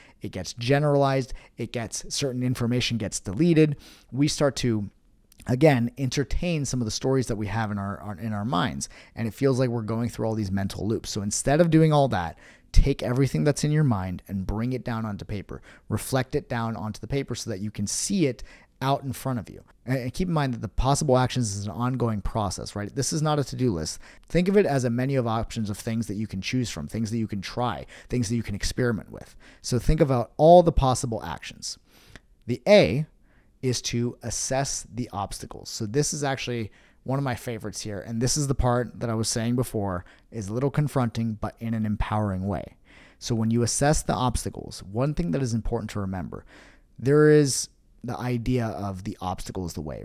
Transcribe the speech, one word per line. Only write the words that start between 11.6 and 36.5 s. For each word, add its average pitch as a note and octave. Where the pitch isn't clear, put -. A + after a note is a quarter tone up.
of E3+
doing D#3+
all C#3+
that, F2+
take -
everything B2+
that's D3
in D3+
your D#3
mind F#2+
and F#2+
bring A2+
it A#2
down A2+
onto G2+
paper. G2
Reflect B2
it D3
down A2+
onto G#2+
the G#2+
paper C#3
so -
that G2
you G#2
can G2+
see F#3+
it B2
out C3+
in C3+
front C3
of F2
you. -
And, B2+
and B2+
keep F#3
in F3
mind C#3+
that A2+
the A2
possible C3+
actions B2
is G2+
an G#2
ongoing A#2+
process, -
right? G#2
This C#3
is D3+
not D3+
a C3+
to-do B2
list. D#2+
Think F3+
of G3+
it F#3
as C3
a A#2+
menu B2+
of A#2
options A2
of G2+
things A2+
that G2
you G#2+
can G2
choose B2+
from, D2
things A2+
that A#2
you A2
can G2+
try, A2
things B2
that A#2
you A2+
can G#2
experiment A2+
with. -
So B2+
think D#3
about C3
all E3+
the E3
possible B2
actions. -
The A#2+
A D3+
is B2+
to A#2+
assess -
the G#2+
obstacles. -
So -
this C#3
is D3
actually B2